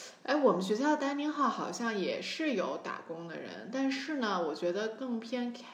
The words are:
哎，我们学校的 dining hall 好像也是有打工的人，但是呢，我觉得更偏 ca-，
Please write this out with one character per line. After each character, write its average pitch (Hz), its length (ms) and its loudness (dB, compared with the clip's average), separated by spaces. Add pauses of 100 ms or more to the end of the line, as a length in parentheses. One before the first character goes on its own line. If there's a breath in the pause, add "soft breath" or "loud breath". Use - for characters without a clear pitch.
(240 loud breath)
哎， 262 100 2
我 269 200 8
们 175 80 4
学 196 120 0
校 285 220 4
的 285 100 0
dining 285 240 0
hall 285 200 2
好 - 200 -2
像 226 240 -2
也 160 280 0
是 302 320 -2
有 156 280 0
打 - 240 -6
工 165 220 -8
的 160 80 -8
人， 135 380 -10
但 269 180 2
是 269 240 -4
呢， 208 260 2
我 156 140 0
觉 175 160 0
得 214 180 0
更 233 300 -4
偏 240 340 -4
ca-， - 100 -14 (100)